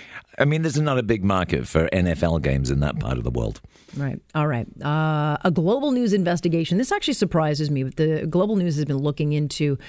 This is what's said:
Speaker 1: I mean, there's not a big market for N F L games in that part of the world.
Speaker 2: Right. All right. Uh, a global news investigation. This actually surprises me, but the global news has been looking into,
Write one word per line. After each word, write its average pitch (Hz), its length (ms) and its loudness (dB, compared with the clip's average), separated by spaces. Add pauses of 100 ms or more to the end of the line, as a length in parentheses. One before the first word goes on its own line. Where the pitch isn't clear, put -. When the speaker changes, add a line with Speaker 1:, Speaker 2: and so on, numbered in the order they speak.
(360)
Speaker 1:
I - 80 2
mean, 156 180 2
there's 151 180 0
not 143 180 2
a 120 60 2
big 104 200 0
market 90 440 0
for 82 240 2
N 90 160 2
F 80 160 0
L 82 160 2
games 67 320 0
in 69 80 2
that 71 180 0
part 64 200 -2
of 57 60 -4
the 60 60 -4
world. 58 300 -4 (360)
Speaker 2:
Right. 139 240 -4 (140)
All 151 140 0
right. 120 180 -2 (160)
Uh, 151 640 0
a 185 80 2
global 240 400 2
news 240 200 2
investigation. 170 640 0
This 254 140 0
actually 392 240 0
surprises 151 560 0
me, 135 140 -2
but 131 100 -6
the 156 340 0
global 202 280 2
news 175 180 0
has 151 100 -2
been 139 140 -2
looking 147 340 -2
into, 147 460 -2 (100)